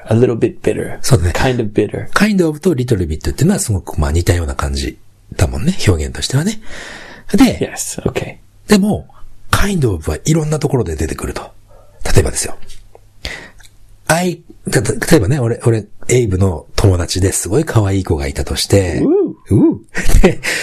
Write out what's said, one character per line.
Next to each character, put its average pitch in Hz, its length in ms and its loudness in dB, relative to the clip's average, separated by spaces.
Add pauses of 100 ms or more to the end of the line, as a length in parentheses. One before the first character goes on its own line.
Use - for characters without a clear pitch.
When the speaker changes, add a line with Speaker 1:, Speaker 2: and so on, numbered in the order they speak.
Speaker 1:
a 110 120 2
little 120 200 2
bit 107 240 -2
bitter. - 400 -4
Speaker 2:
そ - 140 4
う 87 40 6
だ 85 80 0
ね。 82 80 0
Speaker 1:
Kind 123 260 0
of 104 120 -4
bitter. - 380 -2
Speaker 2:
Kind 196 360 2
of 151 120 -4
と 180 140 2
little 123 240 0 (100)
bit 78 220 -6
っ 71 40 -2
て - 80 -6
い 143 40 4
う - 20 4
の 208 60 4
は 175 60 -2
す - 120 -4
ご 95 100 -2
く - 180 -6
ま 73 80 0
あ 71 40 -4
似 85 120 0
た 95 100 0
よ 85 100 -2
う 76 40 -6
な 69 80 -6
感 69 180 -4
じ 67 240 -6 (380)
だ - 120 2
も 65 120 -6
ん 127 60 -2
ね、 185 100 0 (120)
表 78 180 2
現 64 100 -8
と 73 60 -10
し - 80 -4
て 131 80 0
は 151 80 0
ね。 220 140 -4 (760)
で、 202 260 4
Speaker 1:
Yes, - 440 -8
okay. - 340 -6 (300)
Speaker 2:
で 208 100 6
も、 185 300 0 (440)
kind 185 420 2
of 78 160 -6
は 78 160 -4
い 156 80 2
ろ 160 120 0
ん 151 40 -4
な 151 100 -2
と 143 100 -2
こ 139 80 0
ろ 113 80 0
で 80 100 -6
出 76 120 -4
て - 80 -8
く - 120 -10
る - 60 -8
と。 - 180 -14 (600)
例 - 80 8
え - 20 4
ば - 80 -4
で - 60 -8
す - 100 -4
よ。 - 80 -6 (1500)
I、 170 360 -2 (280)
た-、 131 100 2
例 - 360 2
え - 20 0
ば 92 80 0
ね、 143 120 0
俺、 113 260 -2
俺、 113 220 0 (220)
エ 127 100 4
イ 120 80 0
ブ 92 100 -2
の 92 380 -2
友 92 240 4
達 85 220 -4
で 95 100 2
す - 180 -6
ご 123 100 2
い 160 60 0
可 - 180 2
愛 98 180 0
い - 20 -4
子 - 120 -2
が 71 120 -4
い 76 80 -6
た - 100 -4
と - 100 -6
し - 120 -4
て、 92 340 2
Speaker 1:
う 339 540 0
ー。 - 0 -
Speaker 2:
う 285 260 2
ー。 - 400 6
で、 185 200 4 (220)